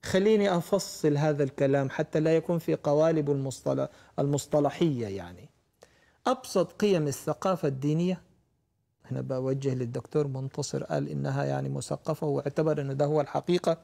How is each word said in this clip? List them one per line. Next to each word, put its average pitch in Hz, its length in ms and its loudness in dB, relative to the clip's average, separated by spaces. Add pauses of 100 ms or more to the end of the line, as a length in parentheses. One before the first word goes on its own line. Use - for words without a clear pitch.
خليني 202 520 4
أفصل 160 600 0
هذا 147 260 2
الكلام 139 480 2
حتى 156 300 -2
لا 160 160 4
يكون 165 220 0
في 160 160 0
قوالب 151 560 2
المصطلح-، 135 580 -2 (300)
المصطلحية. 143 880 0
يعني، 90 420 -10 (760)
أبسط 202 460 0
قيم 185 340 2
الثقافة 156 600 -2
الدينية، 151 540 0 (840)
هنا 131 160 -6
بوجه 131 540 -2
للدكتور 127 520 -2
منتصر، 135 580 -6
قال 147 240 -2
إنها، 143 360 -2
يعني، 139 240 -2
مثقفة 139 580 -4
واعتبر 147 540 0
إنه 139 120 -6
ده 139 120 2
هو 151 160 2
الحقيقة 165 640 0